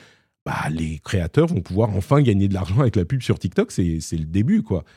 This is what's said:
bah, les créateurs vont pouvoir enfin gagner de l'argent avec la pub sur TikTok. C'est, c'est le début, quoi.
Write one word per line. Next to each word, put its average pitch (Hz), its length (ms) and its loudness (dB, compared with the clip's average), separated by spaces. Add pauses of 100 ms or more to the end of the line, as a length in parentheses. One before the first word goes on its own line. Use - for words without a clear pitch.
(440)
bah, - 260 -4
les 78 280 -4
créateurs 95 480 2
vont 165 140 -2
pouvoir 104 300 0
enfin 104 300 2
gagner 101 280 4
de 98 60 -2
l'argent 95 260 0
avec 117 160 2
la 107 80 2
pub 131 180 -4
sur - 160 0
TikTok. - 320 -2
C'est, 85 300 0
c'est - 160 -8
le 80 80 -4
début, 110 380 2
quoi. 90 220 -4 (120)